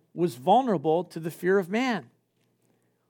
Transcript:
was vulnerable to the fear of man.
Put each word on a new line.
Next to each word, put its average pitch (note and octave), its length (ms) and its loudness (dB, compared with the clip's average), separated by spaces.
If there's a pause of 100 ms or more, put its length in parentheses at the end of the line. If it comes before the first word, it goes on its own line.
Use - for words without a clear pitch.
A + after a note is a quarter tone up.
(140)
was D#3 220 -2
vulnerable F3 680 2
to - 160 -14
the D#3+ 100 -8
fear F#3 280 0
of F3 100 -2
man. G#3+ 420 -4 (1000)